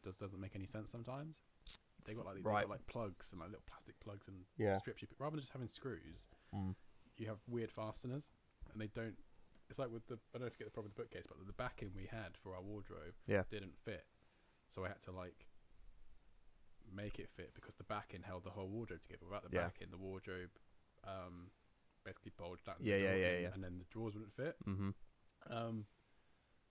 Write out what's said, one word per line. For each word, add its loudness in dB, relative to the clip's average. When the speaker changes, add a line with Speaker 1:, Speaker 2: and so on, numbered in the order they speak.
Speaker 1:
just -4
doesn't -4
make -4
any -2
sense -4
sometimes. -4
They -2
got, -2
like, -4
these, -2
Speaker 2:
Right. 10
Speaker 1:
they've 6
got, 0
like, -8
plugs -2
and, -6
like, -4
little -8
plastic -12
plugs -8
and -10
Speaker 2:
Yeah. 10
Speaker 1:
strips. -2
You -6
put, -16
rather 0
than 0
just -8
having -2
screws, -6
Speaker 2:
Mm. 2
Speaker 1:
you -2
have -2
weird 2
fasteners, -2
and -4
they 2
don't -2
it's -2
like 2
with -4
the, -2
I -8
don't 0
know 2
if -2
you -4
get -
the -6
problem -2
with -8
the -2
bookcase, -6
but -12
the, -10
the -6
backing -2
we -2
had -4
for -6
our -2
wardrobe -6
Speaker 2:
Yeah. 10
Speaker 1:
didn't -4
fit. -4
So -2
I 2
had -6
to, -8
like, -8
make -2
it -6
fit -10
because -12
the -12
backing -2
held -4
the -4
whole -2
wardrobe -2
together. -12
Without -2
the 2
Speaker 2:
Yeah. 8
Speaker 1:
backing, -2
the -8
wardrobe, -4
um, -6
basically -6
bulged -4
out -4
in 0
the 10
Speaker 2:
Yeah, 12
yeah, 10
Speaker 1:
middle 10
Speaker 2:
yeah, 10
Speaker 1:
and, 8
Speaker 2:
yeah. 2
Speaker 1:
and -2
then -2
the -6
drawers 0
wouldn't -6
fit. 0
Speaker 2:
Mm-hmm. 4
Speaker 1:
Um, 2